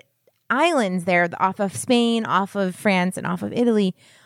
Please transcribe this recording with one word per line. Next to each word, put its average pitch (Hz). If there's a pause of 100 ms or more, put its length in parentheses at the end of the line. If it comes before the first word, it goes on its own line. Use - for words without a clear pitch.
(520)
islands 233
there 175 (120)
off 185
of 202
Spain, 233
off 185
of 185
France, 185
and -
off 175
of 202
Italy 214 (300)